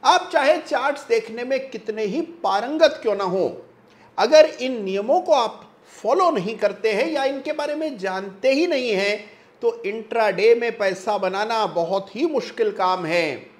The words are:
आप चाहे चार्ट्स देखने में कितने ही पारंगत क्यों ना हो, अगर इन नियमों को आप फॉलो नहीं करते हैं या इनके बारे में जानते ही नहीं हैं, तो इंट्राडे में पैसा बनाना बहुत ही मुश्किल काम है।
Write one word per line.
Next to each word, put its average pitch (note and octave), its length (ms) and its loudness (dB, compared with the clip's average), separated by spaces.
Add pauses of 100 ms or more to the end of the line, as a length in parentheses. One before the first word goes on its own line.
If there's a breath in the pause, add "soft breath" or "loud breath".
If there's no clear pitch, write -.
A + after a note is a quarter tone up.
आप F4 280 4
चाहे D4+ 240 4
चार्ट्स C#4 500 -4
देखने A3+ 360 -2
में C4 260 -4
कितने G#3+ 360 -6
ही A3 160 -2
पारंगत C#4 800 0
क्यों G#3+ 140 0
ना G3 80 -2
हो, F3+ 380 -2 (560 soft breath)
अगर D4+ 280 8
इन B3+ 380 -4
नियमों G3+ 380 0
को F4 120 2
आप A#3+ 380 0 (320)
फॉलो E4 280 2
नहीं G#3+ 260 -4
करते G#3 340 -2
हैं B3 200 0
या C#4 120 -2
इनके C#4 280 -4
बारे D4 240 -4
में D4+ 220 -6
जानते F#3+ 560 -2
ही D#4 140 2
नहीं B3+ 240 -2
हैं, G3+ 340 -2 (360 loud breath)
तो A#3 220 -2
इंट्राडे G#3+ 720 2
में A#3 220 -4
पैसा G3 400 -2
बनाना G3+ 480 -2
बहुत F3 500 -2
ही C4 100 -2
मुश्किल A#3 460 -2
काम F#3 340 0
है। D#3+ 300 0 (240)